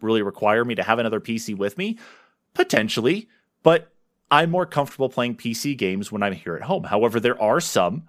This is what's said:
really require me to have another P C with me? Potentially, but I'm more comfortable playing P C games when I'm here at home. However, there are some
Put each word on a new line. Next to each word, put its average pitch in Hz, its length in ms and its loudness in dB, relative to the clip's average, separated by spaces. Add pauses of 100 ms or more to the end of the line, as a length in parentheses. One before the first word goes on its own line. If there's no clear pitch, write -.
really 110 220 0
require 107 420 0
me 120 100 -4
to 92 80 -2
have 113 160 2
another 110 220 -2
P 113 180 -4
C 110 160 -8
with 98 240 -4
me? 220 200 -6 (560)
Potentially, 139 720 0 (340)
but 165 300 4 (380)
I'm 160 200 4
more 180 160 0
comfortable 135 420 -2
playing 123 280 -2
P 117 180 -6
C 143 200 -4
games 98 380 -4
when 101 100 -4
I'm 101 120 0
here 85 200 -10
at - 80 -8
home. 175 220 -4
However, 110 340 2
there 120 220 0
are 113 200 2
some 98 480 0